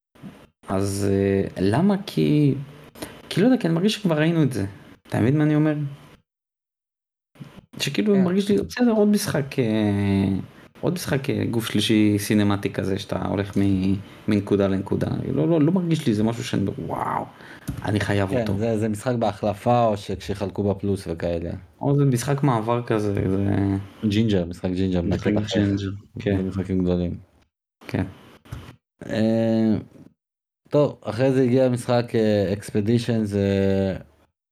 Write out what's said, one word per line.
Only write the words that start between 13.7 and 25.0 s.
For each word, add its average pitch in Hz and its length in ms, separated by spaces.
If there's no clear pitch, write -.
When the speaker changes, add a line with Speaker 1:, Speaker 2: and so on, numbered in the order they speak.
Speaker 1:
מנקודה 101 400
לנקודה. 98 400
לא, 156 160
לא, 165 120
לא 151 100
מרגיש 175 360
לי, 117 60
זה 104 100
משהו 117 200
שאני - 240
אומר, - 60
"וואו, - 360
אני 104 140
חייב 98 300
Speaker 2:
כן, 120 120
Speaker 1:
אותו." 104 160
Speaker 2:
זה, 113 200
זה 110 120
משחק 113 260
בהחלפה, 113 720
או 107 120
שכשיחלקו 98 640
בפלוס 98 340
וכאלה. 85 440
Speaker 1:
או 143 140
זה 143 100
משחק 139 380
מעבר 120 400
כזה, 104 300
זה 98 160
Speaker 2:
ג'ינג'ר, 101 360
משחק 87 260
ג'ינג'ר, 90 300